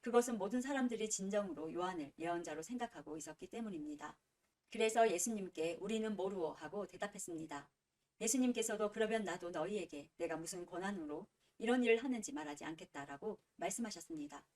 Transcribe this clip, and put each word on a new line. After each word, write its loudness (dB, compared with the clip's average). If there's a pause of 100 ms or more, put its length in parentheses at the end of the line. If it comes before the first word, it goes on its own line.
그것은 4
모든 0
사람들이 0
진정으로 0
요한을 -2
예언자로 -2
생각하고 -6
있었기 -10
때문입니다. -6 (520)
그래서 6
예수님께 0
"우리는 0
모르오." 2
하고 -6
대답했습니다. -6 (500)
예수님께서도 4
"그러면 2
나도 -2
너희에게 -2
내가 0
무슨 -6
권한으로 -4 (320)
이런 4
일을 6
하는지 -2
말하지 -6
않겠다"라고 -6 (160)
말씀하셨습니다. -4 (120)